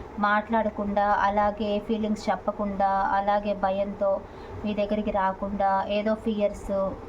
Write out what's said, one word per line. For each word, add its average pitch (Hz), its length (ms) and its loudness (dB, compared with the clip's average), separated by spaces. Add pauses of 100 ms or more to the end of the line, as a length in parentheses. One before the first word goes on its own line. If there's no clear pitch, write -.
(180)
మాట్లాడకుండా, 208 880 0
అలాగే 208 720 2
ఫీలింగ్స్ 214 520 -2
చెప్పకుండా, 196 580 0
అలాగే 196 680 2
భయంతో 196 680 0 (440)
మీ 208 100 -2
దగ్గరికి 208 360 0
రాకుండా, 196 800 0
ఏదో 208 260 0
ఫియర్స్, 202 760 0 (180)